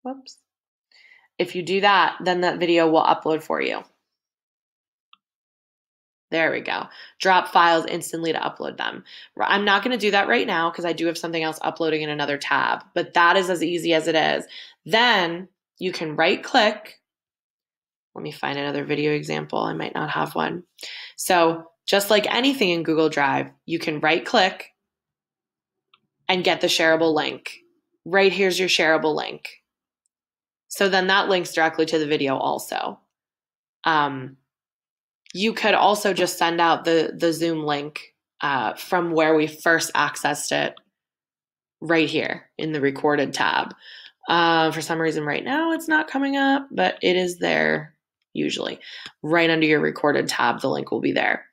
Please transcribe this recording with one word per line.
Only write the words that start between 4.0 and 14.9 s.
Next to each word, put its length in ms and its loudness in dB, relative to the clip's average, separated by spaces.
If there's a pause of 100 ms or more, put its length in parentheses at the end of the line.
There 200 2
we 100 -4
go. 220 -6 (360)
Drop 300 2
files 360 4
instantly 460 -6
to 80 -2
upload 380 -8
them. 260 -6 (320)
R-, 120 -2
I'm 180 2
not 180 2
gonna 140 -2
do 140 0
that 180 2
right 180 0
now 240 0
'cause 140 -8
I 80 -2
do 140 -2
have 100 -2
something 260 -4
else 180 -4
uploading 400 -2
in 80 -6
another 280 -2
tab, 460 0 (100)
but 200 -4
that 220 6
is 140 2
as 140 -2
easy 300 -2
as 140 2
it 80 0
is. 300 0 (400)
Then 640 2 (280)